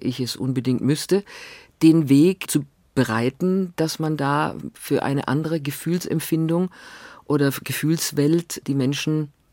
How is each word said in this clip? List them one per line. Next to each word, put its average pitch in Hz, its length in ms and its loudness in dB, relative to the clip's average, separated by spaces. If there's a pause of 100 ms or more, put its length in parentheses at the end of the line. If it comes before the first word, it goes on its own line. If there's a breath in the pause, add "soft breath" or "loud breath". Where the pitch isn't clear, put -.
ich 123 180 -4
es 120 160 -4
unbedingt 127 460 -2
müsste, 160 420 0 (580 loud breath)
den 160 280 6
Weg 160 420 4
zu 143 140 0 (280)
bereiten, 135 840 0
dass 160 200 -2
man 156 200 -2
da 143 380 0 (180)
für - 300 -2
eine 139 260 -2
andere 156 320 -2
Gefühlsempfindung 165 1080 -2 (540 loud breath)
oder 143 280 2 (120)
Gefühlswelt 151 1040 -2
die 139 80 -2
Menschen 143 560 -2 (220)